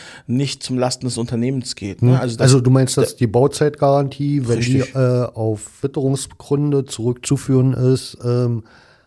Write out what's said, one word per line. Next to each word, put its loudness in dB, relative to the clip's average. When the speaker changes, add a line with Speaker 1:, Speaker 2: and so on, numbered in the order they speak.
Speaker 1:
nicht -2
zum -4
Lasten -2
des -4
Unternehmens -4
geht, -8
ne? 6
Speaker 2:
Hm. 4
Speaker 1:
Also -4
das -2
Speaker 2:
Also 6
du 2
meinst, 4
dass 2
Speaker 1:
da -16
Speaker 2:
die 0
Bauzeitgarantie, 0
wenn 0
die, 2
Speaker 1:
Richtig. -6
Speaker 2:
äh, 2
auf -6
Witterungsgründe -2
zurückzuführen 0
ist, 0
ähm, -2